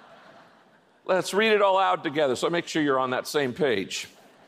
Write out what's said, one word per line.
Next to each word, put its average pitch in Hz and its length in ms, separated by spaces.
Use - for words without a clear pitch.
Let's 180 280
read 220 180
it 208 100
all 190 160
out 180 260
together, 143 320
so 160 140
make 170 180
sure 160 140
you're 135 180
on 131 120
that 123 160
same 139 260
page. 104 540